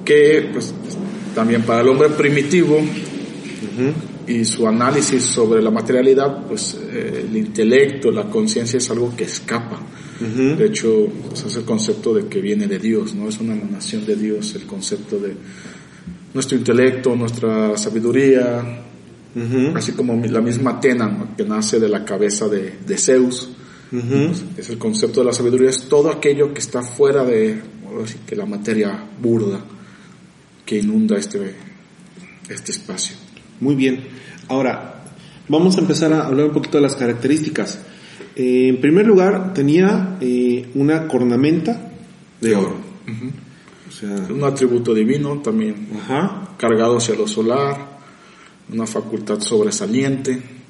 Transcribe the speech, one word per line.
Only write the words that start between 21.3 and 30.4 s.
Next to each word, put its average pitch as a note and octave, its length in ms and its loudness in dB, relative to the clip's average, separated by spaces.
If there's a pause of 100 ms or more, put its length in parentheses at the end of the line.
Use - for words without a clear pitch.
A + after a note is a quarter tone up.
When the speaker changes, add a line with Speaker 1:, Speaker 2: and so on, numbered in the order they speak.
Speaker 1:
Que A2 60 -2
nace G#2+ 360 0
de A2 100 2
la G#2+ 140 -2
cabeza G2+ 440 -2
de, F#2+ 260 -4 (120)
de G2 120 -4
Zeus. B2+ 520 2 (420)
Speaker 2:
Ujú. C#3 400 0 (260)
Speaker 1:
Es - 120 -14
el A2+ 80 -8
concepto A2 440 0
de B2 60 4
la - 60 2
sabiduría, B2+ 360 4
es - 180 -4
todo D3+ 240 4
aquello C#3+ 420 2
que C#3 60 -10
está - 240 -6
fuera C#3 400 2
de, A2 380 2 (260)
ahora A2+ 200 -8
sí - 180 -12
que G#2+ 100 -8
la G2+ 100 -4
materia G#2 580 -2 (180)
burda G#2+ 400 0 (1040)